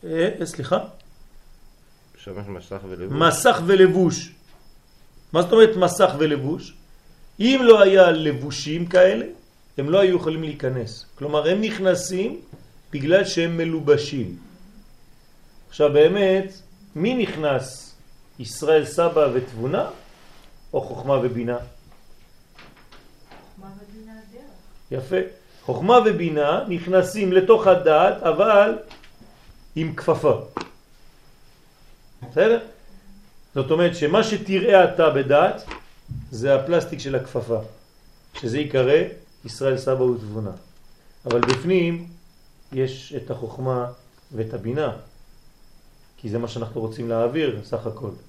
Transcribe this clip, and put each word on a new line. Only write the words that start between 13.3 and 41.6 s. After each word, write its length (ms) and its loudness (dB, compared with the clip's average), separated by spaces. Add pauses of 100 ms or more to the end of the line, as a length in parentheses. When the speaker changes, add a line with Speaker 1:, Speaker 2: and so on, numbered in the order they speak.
Speaker 1:
מלובשים. 800 -2 (1300)
עכשיו 240 2
באמת, 600 4 (420)
מי 200 -2
נכנס? 800 -4 (440)
ישראל 460 0
סבא 500 0
ותבונה 560 -4 (840)
או 80 -2
חוכמה 420 -4
ובינה? 360 -4 (2000)
Speaker 3:
חוכמה 140 -20 (120)
ובינה 300 -20
הדרך. 380 -20 (400)
Speaker 1:
יפה. 260 -6 (520)
חוכמה 360 2
ובינה 640 0
נכנסים 640 -2
לתוך 340 6
הדעת, 560 4
אבל 560 4 (1000)
עם 180 -6
כפפה. 460 0 (1900)
בסדר? 300 2 (960)
זאת 160 -4
אומרת 260 2
שמה 280 2
שתראה 600 4
אתה 260 2
בדעת, 520 2 (680)
זה 240 0
הפלסטיק 460 -2
של 140 -8
הכפפה, 440 -4 (760)
שזה 240 -6
יקרא 440 2 (420)
ישראל 340 -4
סבא 240 -2
ותבונה. 540 -4 (720)
אבל 140 0
בפנים 680 -2 (640)